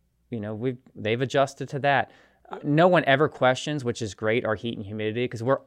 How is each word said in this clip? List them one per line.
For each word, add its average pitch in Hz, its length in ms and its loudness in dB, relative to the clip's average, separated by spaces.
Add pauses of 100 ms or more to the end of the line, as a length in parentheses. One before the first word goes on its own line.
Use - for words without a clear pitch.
(300)
you 117 100 -6
know, 107 140 -6
we've, 123 240 -4 (180)
they've 110 260 -2
adjusted 135 480 -2
to 143 100 -6
that. 135 320 2 (400)
Uh, - 120 -12
no 151 240 6
one 175 180 4
ever 135 220 4
questions, 135 560 0
which 120 160 -4
is 104 140 -6
great, 113 320 0
our 110 80 0
heat 117 240 -6
and 110 80 -10
humidity, 107 420 -4
'cause 113 140 -8
we're 131 260 0